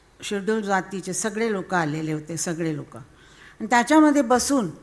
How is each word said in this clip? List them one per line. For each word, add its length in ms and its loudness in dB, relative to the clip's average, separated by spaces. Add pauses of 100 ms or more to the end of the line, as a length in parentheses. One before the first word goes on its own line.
(240)
शेड्यूल 380 -2
जातीचे 520 -4
सगळे 400 -2
लोक 200 -4
आलेले 400 -2
होते, 240 -8
सगळे 380 -4
लोक. 200 -12
आणि 680 -16
त्याच्यामध्ये 560 6
बसून 480 2 (140)